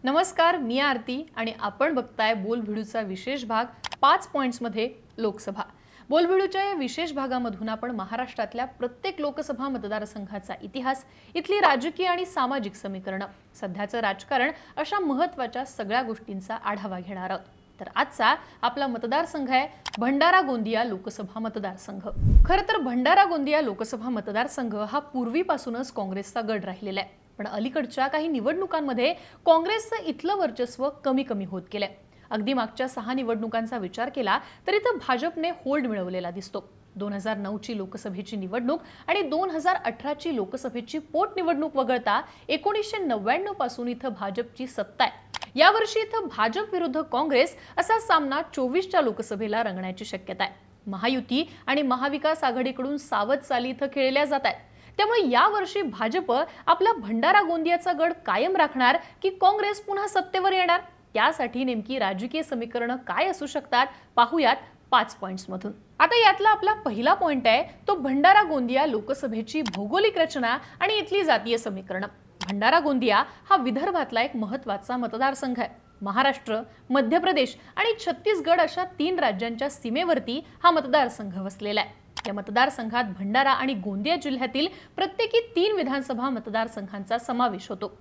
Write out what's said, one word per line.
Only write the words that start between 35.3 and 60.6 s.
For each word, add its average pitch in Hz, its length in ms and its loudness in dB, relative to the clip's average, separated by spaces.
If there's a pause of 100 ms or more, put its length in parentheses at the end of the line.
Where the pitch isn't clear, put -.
होल्ड 269 220 0
मिळवलेला 180 440 -4
दिसतो. 190 320 -8 (320)
दोन 202 180 -6
हजार 202 240 -4
नऊ 202 200 -6
ची 214 200 -6
लोकसभेची 190 600 -8
निवडणूक 233 440 -2 (260)
आणि 392 140 2
दोन 330 280 0
हजार 330 260 0
अठरा 262 380 -4
ची 302 220 -4
लोकसभेची 240 680 -6
पोटनिवडणूक 330 720 -2
वगळता 247 440 2 (300)
एकोणीसशे 415 480 0
नव्याण्णव 302 560 0
पासून 247 340 -4
इथं 240 260 -6
भाजपची 233 540 -8
सत्ता 226 360 -2
आहे. - 220 -2 (300)
यावर्षी 415 440 4
इथं 440 280 -4
भाजप 320 460 -2
विरुद्ध 320 280 -2
काँग्रेस 294 540 0 (220)
असा 440 220 2
सामना 311 420 2 (140)
चोवीस 294 360 0
च्या 359 100 4
लोकसभेला 220 600 -2
रंगण्याची 185 420 -6
शक्यता 190 380 -6
आहे. - 100 -4 (340)
महायुती 247 600 -2 (200)
आणि 277 140 2
महाविकास 285 640 0
आघाडीकडून 262 540 -2
सावध 247 420 0
चाली 254 300 -2
इथं 262 240 -4
खेळल्या 269 320 2
जात 277 200 0
आहेत. - 200 -2 (320)
त्यामुळे 415 320 4
यावर्षी 392 520 2
भाजप 240 500 -2
आपला 339 640 2
भंडारा 262 480 4
गोंदियाचा 339 520 0
गड 330 200 2 (120)
कायम 262 300 2
राखणार 277 420 4 (260)
की 392 80 4
काँग्रेस 403 500 4
पुन्हा 403 260 -4
सत्तेवर 370 460 0
येणार, 359 260 4 (340)